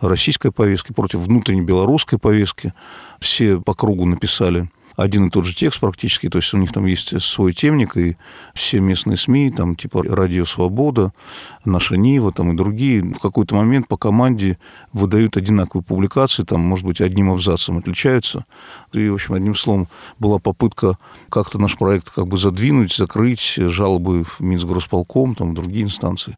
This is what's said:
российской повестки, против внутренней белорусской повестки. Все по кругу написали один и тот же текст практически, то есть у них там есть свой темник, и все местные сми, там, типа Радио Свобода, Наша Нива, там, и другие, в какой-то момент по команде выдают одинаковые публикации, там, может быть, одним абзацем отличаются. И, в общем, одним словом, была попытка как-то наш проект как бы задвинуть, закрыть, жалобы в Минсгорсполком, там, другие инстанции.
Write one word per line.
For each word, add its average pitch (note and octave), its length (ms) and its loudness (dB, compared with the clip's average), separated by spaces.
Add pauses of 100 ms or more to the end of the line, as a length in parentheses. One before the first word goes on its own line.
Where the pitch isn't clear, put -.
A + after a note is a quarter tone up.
российской G2 520 0
повестки, G2+ 400 0
против F#2+ 280 -2
внутренней F#2+ 420 2
белорусской F#2+ 580 2
повестки. G#2+ 520 0 (460)
Все G2 420 2
по G2+ 140 -2
кругу G2 320 0
написали F2 640 0 (260)
один G2 300 2
и F2 40 0
тот F#2 140 2
же F2+ 100 -6
текст - 240 -2
практически, - 500 -2
то F2 100 0
есть - 160 -2
у - 20 0
них F#2 160 2
там G2+ 120 0
есть F#2 380 -2
свой F#2+ 300 2
темник, D3 440 0
и F2 200 0 (360)
все - 280 -2
местные F#2+ 360 0
сми, C3+ 320 2
там, F2 280 -2
типа - 260 -4
Радио F2+ 420 0
Свобода, G#2 680 0 (520)
Наша F2+ 320 0
Нива, A2+ 360 2
там, F2 180 -2
и E2 60 0
другие, G#2+ 460 0
в F2 180 -6
какой-то G#2 340 -2
момент A2+ 320 2
по G#2 100 -4
команде G#2+ 640 0 (340)
выдают G#2 440 2
одинаковые F#2+ 480 0
публикации, G2 580 0
там, E2+ 200 0
может F#2 220 0
быть, F2+ 160 -4
одним F#2+ 300 2
абзацем F2 480 0
отличаются. A#2 640 -2 (480)
И, G#2+ 160 0
в G2+ 60 0
общем, F#2+ 200 -6
одним G2 200 0
словом, G2 320 0 (320)
была G#2 220 2
попытка G2 580 0 (300)
как-то G#2 320 -2
наш G2+ 160 0
проект G2 340 0
как - 160 -2
бы F#2 100 -2
задвинуть, G2+ 560 2
закрыть, A2+ 640 0
жалобы F2+ 680 0
в - 160 -14
Минсгорсполком, F2+ 960 -2
там, E2+ 180 -4
другие F2+ 300 -4
инстанции. - 540 -6